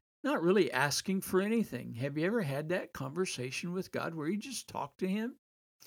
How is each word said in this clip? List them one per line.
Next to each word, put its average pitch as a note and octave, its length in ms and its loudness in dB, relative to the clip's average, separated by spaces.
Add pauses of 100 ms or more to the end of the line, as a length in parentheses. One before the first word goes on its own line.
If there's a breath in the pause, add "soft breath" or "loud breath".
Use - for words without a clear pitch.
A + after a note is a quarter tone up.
(240)
not C4+ 180 2
really F3 300 6
asking C#3+ 500 2
for F#3 200 2
anything. G3 540 0
Have C#3+ 220 -2
you D#3 80 2
ever A3 160 2
had D3 280 -2
that G#3+ 240 -2
conversation C#3+ 800 -4
with F#3 180 -6
God E3 240 -4
where D3+ 140 -2
you G#3 80 2
just A#3 320 -8
talk - 300 -6
to F#3 100 -2
him A3 260 -2 (520 loud breath)